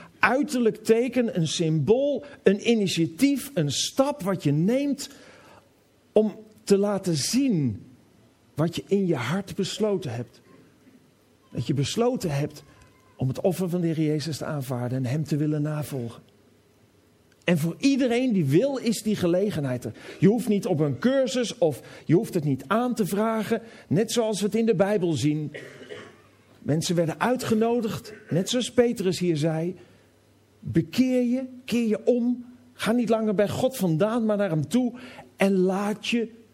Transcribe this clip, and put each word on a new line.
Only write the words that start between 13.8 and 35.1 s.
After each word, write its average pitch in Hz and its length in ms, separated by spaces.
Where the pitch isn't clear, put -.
de 165 60
Heer 160 180
Jezus 151 320
te - 80
aanvaarden 127 520
en 131 80
hem 143 180
te 147 140
willen 151 240
navolgen. 147 640
En 175 140
voor 165 200
iedereen 254 560
die 180 120
wil, 233 320
is - 260
die 214 120
gelegenheid 170 680
er. 107 80
Je 147 80
hoeft 220 200
niet 196 180
op 180 140
een 143 200
cursus 254 580
of 156 240
je 143 80
hoeft 185 200
het 165 100
niet 135 240
aan 240 280
te 214 100
vragen, 220 560
net 226 240
zoals 220 280
we 202 60
het 208 100
in 226 100
de 220 100
Bijbel 185 380
zien. 151 380
Mensen 160 360
werden 170 240
uitgenodigd, 226 920
net 175 200
zoals 240 220
Petrus 240 480
hier 175 180
zei, 160 380
"Bekeer 247 640
je, 247 200
keer 240 220
je 208 180
om, 247 400
ga - 180
niet 240 180
langer 220 260
bij 202 140
God 254 280
vandaan, 196 480
maar 214 120
naar 196 120
hem 156 180
toe 247 260